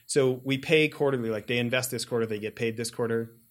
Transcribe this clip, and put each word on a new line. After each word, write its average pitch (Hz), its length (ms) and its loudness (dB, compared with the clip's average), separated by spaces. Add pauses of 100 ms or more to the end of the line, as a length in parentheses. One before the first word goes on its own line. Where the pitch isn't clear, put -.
So 131 400 2
we 135 140 0
pay 156 300 4
quarterly, 135 420 0
like, 107 160 -4
they 120 120 0
invest 123 320 0
this 117 140 -6
quarter, 113 220 -2
they 107 140 -6
get 107 160 -8
paid 113 200 -2
this 117 140 -6
quarter, 113 460 -4 (140)